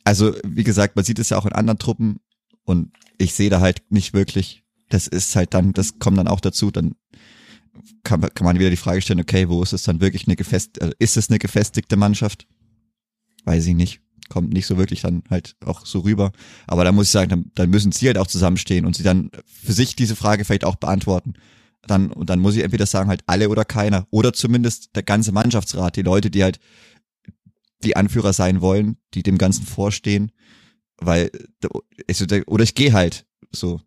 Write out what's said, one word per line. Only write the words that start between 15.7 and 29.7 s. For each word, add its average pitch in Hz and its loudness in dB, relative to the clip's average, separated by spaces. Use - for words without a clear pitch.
so - -6
rüber. 98 0
Aber 87 0
da 90 4
muss 101 4
ich - 0
sagen, 92 2
dann, 90 -2
dann 90 0
müssen 101 4
sie 127 0
halt 110 2
auch 92 0
zusammenstehen 90 0
und 90 0
sie 82 -8
dann 92 2
für - -8
sich 123 0
diese 113 0
Frage 104 0
vielleicht 98 0
auch 92 -2
beantworten. 92 -2
Dann, 98 0
und 82 -8
dann 90 2
muss 101 2
ich 113 0
entweder 104 0
sagen, 98 0
halt 90 -2
alle 101 2
oder 110 0
keiner. 101 -2
Oder 117 2
zumindest 120 -2
der 101 -6
ganze 107 0
Mannschaftsrat, 101 -2
die 98 -2
Leute, 92 2
die 98 2
halt 92 0
die - 0
Anführer 101 2
sein 92 2
wollen, 104 0
die 92 -4
dem 98 2
Ganzen 95 2
vorstehen. 101 -2